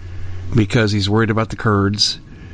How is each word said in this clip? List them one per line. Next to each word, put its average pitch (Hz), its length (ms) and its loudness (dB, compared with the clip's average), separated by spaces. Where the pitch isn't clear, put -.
because 110 360 2
he's 101 180 0
worried 110 200 4
about 107 200 0
the - 60 -10
Kurds. 101 640 2